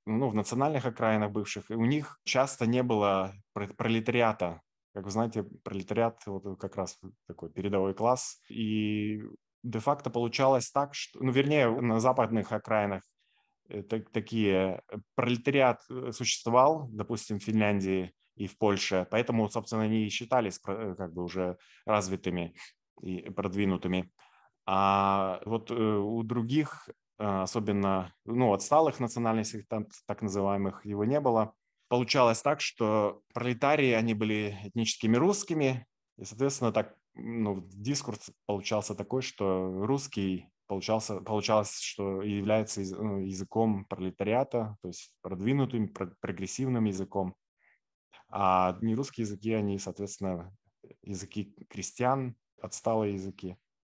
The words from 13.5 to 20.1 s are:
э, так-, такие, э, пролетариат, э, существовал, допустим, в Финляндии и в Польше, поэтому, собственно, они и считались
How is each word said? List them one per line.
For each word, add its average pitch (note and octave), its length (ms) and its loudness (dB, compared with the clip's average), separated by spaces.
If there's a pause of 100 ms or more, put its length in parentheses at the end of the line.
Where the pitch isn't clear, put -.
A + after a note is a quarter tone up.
э, G2+ 140 -8
так-, A2 280 -6
такие, G2 800 2
э, G#2 100 -10 (180)
пролетариат, B2 760 4
э, B2+ 220 -8
существовал, B2+ 800 4
допустим, G#2+ 480 -4
в - 20 -16
Финляндии G2 680 2 (240)
и G2+ 100 -6
в - 120 -10
Польше, G2 520 2
поэтому, A2+ 380 2
собственно, A2 340 -2
они A2 240 2
и - 20 -4
считались A2+ 520 -2